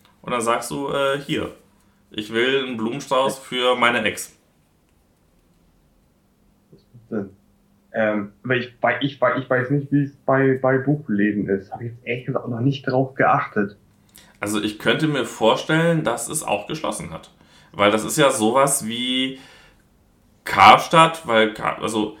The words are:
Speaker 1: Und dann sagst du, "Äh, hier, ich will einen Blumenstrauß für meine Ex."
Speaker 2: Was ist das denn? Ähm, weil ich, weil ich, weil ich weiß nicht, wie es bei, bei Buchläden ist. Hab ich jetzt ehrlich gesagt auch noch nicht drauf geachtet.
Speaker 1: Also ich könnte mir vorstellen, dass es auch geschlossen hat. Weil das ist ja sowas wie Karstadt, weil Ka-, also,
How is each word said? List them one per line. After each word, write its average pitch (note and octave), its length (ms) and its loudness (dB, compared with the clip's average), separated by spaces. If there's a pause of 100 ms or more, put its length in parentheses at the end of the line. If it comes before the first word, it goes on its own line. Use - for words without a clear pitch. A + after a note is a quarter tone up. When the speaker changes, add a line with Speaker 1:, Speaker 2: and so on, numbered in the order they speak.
(220)
Speaker 1:
Und A#2+ 100 -8
dann A#2+ 100 -2
sagst A#2 300 -2
du, C#3+ 180 -6
"Äh, C#3 300 0
hier, C#3+ 320 -6 (600)
ich G#2+ 200 -10
will C3 340 0
einen B2+ 120 -8
Blumenstrauß C3 640 -2
für B2 360 0
meine A#2+ 280 2
Ex." - 340 -6 (2250)
Speaker 2:
Was - 80 -20
ist - 140 -20
das - 160 -20
denn? G2+ 200 -6 (640)
Ähm, G#2+ 380 -2 (120)
weil B2 160 -2
ich, - 220 -10
weil A#2+ 200 0
ich, C#3 180 -6
weil B2+ 220 0
ich - 80 -6
weiß B2 220 -2
nicht, C#3+ 200 -4
wie C#3+ 120 2
es C#3 120 -8 (100)
bei, C3+ 360 2
bei C3 160 2
Buchläden G#2+ 720 -2
ist. G2 220 -4
Hab - 100 -12
ich A#2+ 100 -8
jetzt - 140 -20
ehrlich A#2+ 220 -6
gesagt C3 180 -4
auch A#2+ 40 -8
noch A#2 120 -6
nicht C3+ 260 0
drauf C3 280 0
geachtet. - 640 0 (640)
Speaker 1:
Also G#2 220 -2
ich G#2+ 180 -6
könnte D3 280 0
mir C3+ 180 0
vorstellen, D#3+ 800 2
dass - 260 -4
es D#3 120 -6
auch - 260 -4
geschlossen - 440 -8
hat. - 200 -16 (420)
Weil G2+ 180 4
das G#2+ 140 2
ist A2 120 -6
ja C#3 140 4
sowas A#2 560 2
wie B2+ 520 -4 (1040)
Karstadt, B2+ 840 6
weil A2 260 4
Ka-, A2 280 -6
also, G#2+ 380 -4